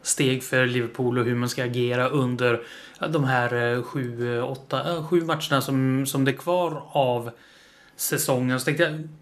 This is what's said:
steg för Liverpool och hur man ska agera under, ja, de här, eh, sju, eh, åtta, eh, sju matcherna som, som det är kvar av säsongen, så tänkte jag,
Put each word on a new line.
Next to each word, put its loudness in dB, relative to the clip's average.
steg 0
för 2
Liverpool 0
och 2
hur 0
man 0
ska -4
agera 0
under, 2
ja, -4
de 2
här, 2
eh, 0
sju, -4
eh, -2
åtta, -4
eh, -4
sju 2
matcherna 0
som, 0
som 0
det 4
är -2
kvar -2
av 0
säsongen, 0
så -8
tänkte 2
jag, -2